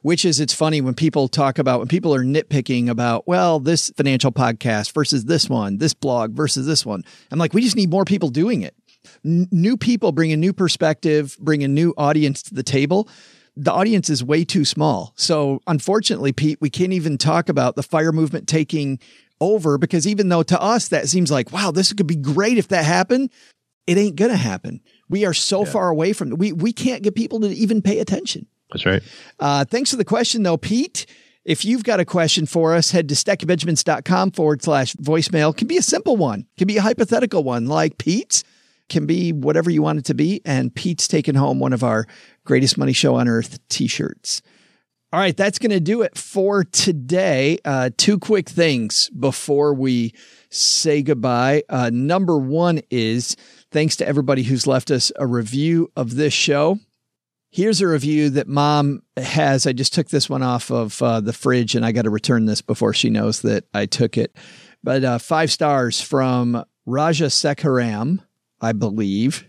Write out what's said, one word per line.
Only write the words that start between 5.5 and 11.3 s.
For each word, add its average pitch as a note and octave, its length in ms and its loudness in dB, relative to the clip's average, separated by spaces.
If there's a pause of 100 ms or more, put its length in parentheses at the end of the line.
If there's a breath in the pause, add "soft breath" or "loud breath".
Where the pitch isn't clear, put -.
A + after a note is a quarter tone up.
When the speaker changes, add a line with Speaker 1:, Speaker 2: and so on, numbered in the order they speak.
Speaker 1:
this D#3 160 -2
blog A#2+ 380 -2
versus C3+ 340 -2
this D3+ 180 0
one. G2+ 200 -6 (260 loud breath)
I'm - 80 -4
like, E3 160 -2
"We G#3+ 80 2
just A#3+ 140 0
need G3 140 2
more F#3+ 140 2
people F3 260 0
doing D#3+ 320 0
it." D#2 120 -10 (500 soft breath)
N-, E3+ 280 2
new G3 240 2
people A3 360 0
bring D#3+ 200 0
a D#3 40 0
new F3 160 2
perspective, D#3 880 0